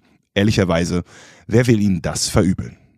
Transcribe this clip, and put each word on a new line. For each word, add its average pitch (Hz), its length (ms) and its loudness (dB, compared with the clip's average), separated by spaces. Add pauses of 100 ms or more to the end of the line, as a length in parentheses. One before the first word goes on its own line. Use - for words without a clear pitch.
(360)
ehrlicherweise, 90 640 0 (460)
wer 117 180 2
will 113 160 2
ihnen 98 220 0
das - 260 -6
verübeln? 92 480 -2 (200)